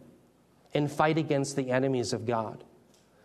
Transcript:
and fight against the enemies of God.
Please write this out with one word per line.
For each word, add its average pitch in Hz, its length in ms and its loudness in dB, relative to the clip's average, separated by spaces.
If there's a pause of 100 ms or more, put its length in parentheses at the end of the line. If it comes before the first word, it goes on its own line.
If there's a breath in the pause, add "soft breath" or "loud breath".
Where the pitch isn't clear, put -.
(720)
and 147 180 2
fight 156 260 2
against 139 380 0
the 127 160 -2
enemies 127 420 2
of 110 120 -4
God. 113 380 -4 (600 loud breath)